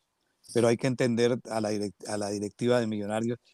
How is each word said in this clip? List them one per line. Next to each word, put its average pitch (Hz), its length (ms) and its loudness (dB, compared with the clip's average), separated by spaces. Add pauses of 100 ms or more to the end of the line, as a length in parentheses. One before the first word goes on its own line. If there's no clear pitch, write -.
(560)
Pero 117 120 4
hay 117 80 6
que 135 120 -2
entender 120 500 2 (140)
a 110 100 -2
la 107 100 0
direc-, 104 360 -6
a 107 100 -4
la 104 120 -4
directiva 104 500 0
de 113 80 0
Millonarios 110 500 -4 (160)